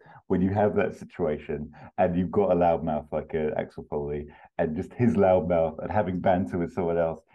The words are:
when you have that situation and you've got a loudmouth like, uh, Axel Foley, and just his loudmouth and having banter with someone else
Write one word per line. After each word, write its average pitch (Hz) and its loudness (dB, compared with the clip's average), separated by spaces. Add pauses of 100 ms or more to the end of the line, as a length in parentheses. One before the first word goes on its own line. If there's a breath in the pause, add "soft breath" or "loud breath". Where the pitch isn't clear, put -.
(260 loud breath)
when 92 0
you 95 2
have 104 2
that 95 -2
situation 76 -6 (280 loud breath)
and 90 2
you've 87 0
got 98 2
a 90 2
loudmouth 80 0
like, 78 -6
uh, 76 -2
Axel - -8
Foley, 73 -6 (320 loud breath)
and 80 -2
just 92 -8
his 120 2
loudmouth 87 4
and - -8
having 92 0
banter 92 0
with 85 -4
someone 85 -2
else 80 -2 (140)